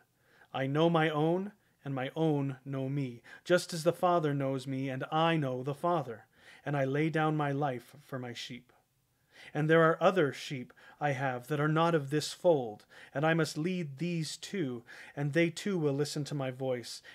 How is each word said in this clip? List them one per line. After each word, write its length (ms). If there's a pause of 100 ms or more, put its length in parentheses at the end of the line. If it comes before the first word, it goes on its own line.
(540)
I 140
know 200
my 220
own, 420 (320)
and 120
my 200
own 480
know 260
me, 340 (200)
just 300
as 100
the 80
Father 440
knows 320
me, 200
and 240
I 240
know 280
the 100
Father, 540 (360)
and 140
I 60
lay 260
down 260
my 160
life 520
for 160
my 140
sheep. 380 (800)
And 160
there 140
are 180
other 320
sheep 400 (280)
I 140
have 340
that 120
are 80
not 280
of 160
this 220
fold, 520 (300)
and 100
I 80
must 240
lead 400
these 400
too, 480 (300)
and 180
they 160
too 300
will 140
listen 320
to 100
my 160
voice, 500 (140)